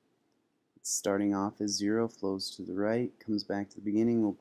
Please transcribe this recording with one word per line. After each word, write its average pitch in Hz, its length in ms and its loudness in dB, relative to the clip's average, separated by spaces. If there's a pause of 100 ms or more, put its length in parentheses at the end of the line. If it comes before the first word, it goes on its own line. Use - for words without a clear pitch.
(760)
It's - 140 -8
starting 101 440 2
off 98 260 -2
as 104 160 -2
zero, 107 320 2
flows 95 480 -4
to 98 60 -10
the 90 100 -8
right, 110 380 0 (120)
comes 104 220 -2
back 101 240 -2
to - 80 -20
the 98 60 -14
beginning, 113 400 2
will 101 180 0